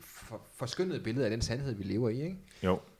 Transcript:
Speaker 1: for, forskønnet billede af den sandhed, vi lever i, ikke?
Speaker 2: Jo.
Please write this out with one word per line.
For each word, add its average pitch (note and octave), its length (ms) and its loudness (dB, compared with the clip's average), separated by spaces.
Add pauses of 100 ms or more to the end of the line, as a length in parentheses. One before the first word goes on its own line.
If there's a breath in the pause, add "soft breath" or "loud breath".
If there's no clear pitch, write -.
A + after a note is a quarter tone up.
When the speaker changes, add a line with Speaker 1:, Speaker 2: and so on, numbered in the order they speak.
Speaker 1:
for, - 400 -14 (160)
forskønnet C#3 460 -2
billede B2 220 2
af G#2 60 4
den A2+ 120 0
sandhed, B2+ 320 0
vi G2 100 -4
lever G2+ 240 2
i, A#2+ 140 0
ikke? F#3 140 -4 (280 loud breath)
Speaker 2:
Jo. F#2 160 6 (200)